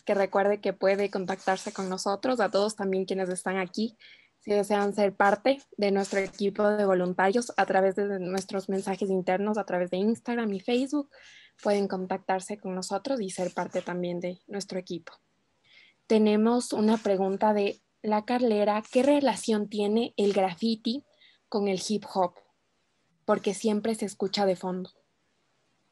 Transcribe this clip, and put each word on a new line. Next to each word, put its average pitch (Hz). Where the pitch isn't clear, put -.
que 208
recuerde 202
que 196
puede 196
contactarse 190
con 190
nosotros, 202
a 190
todos 208
también 190
quienes 190
están 185
aquí, 214
si 208
desean 202
ser 202
parte 208
de 202
nuestro 196
equipo 202
de 208
voluntarios 190
a 196
través 190
de 202
nuestros 190
mensajes 190
internos, 190
a 196
través 180
de 185
Instagram 226
y 190
Facebook, 269
pueden 202
contactarse 190
con 185
nosotros 196
y 190
ser 180
parte 185
también 175
de 180
nuestro 196
equipo. 180
Tenemos 220
una 220
pregunta 196
de 202
La 214
Carlera. 214
¿Qué 254
relación 226
tiene 208
el 202
graffiti 220
con 202
el 185
hip 208
hop? 185
Porque 202
siempre 214
se 220
escucha 196
de 185
fondo. 185